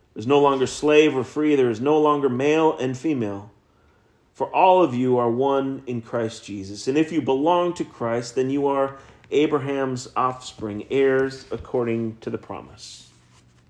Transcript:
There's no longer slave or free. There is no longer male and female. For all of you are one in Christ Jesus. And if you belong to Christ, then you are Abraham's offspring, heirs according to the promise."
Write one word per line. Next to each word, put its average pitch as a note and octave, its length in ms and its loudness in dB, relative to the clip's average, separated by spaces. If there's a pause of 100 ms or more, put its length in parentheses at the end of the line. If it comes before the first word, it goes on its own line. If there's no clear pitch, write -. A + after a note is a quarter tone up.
(140)
There's - 140 -10
no C#3+ 120 6
longer C3+ 280 2
slave D3+ 480 4
or B2+ 80 -2
free. D3+ 320 0
There C3 140 4
is A2 120 -4
no D3 180 2
longer D3 300 2
male D3+ 480 2
and C3 200 -4
female. A2 540 -4 (840)
For - 200 -6
all F3+ 280 6
of C3 100 0
you B2 240 2
are A#2+ 120 2
one C3+ 580 -2
in A#2+ 140 -6
Christ A2+ 440 -6
Jesus. G2+ 420 -10
And C3+ 100 0
if D#3 140 0
you E3 100 -2
belong E3 520 0
to E3 100 -6
Christ, B2 520 -6
then C3 140 -2
you C#3 180 -2
are C#3 320 -2 (320)
Abraham's C3+ 840 0
offspring, A2+ 760 -6
heirs C3+ 600 0
according A2+ 720 -4
to - 80 -10
the A#2 80 -8
promise." - 720 -16 (600)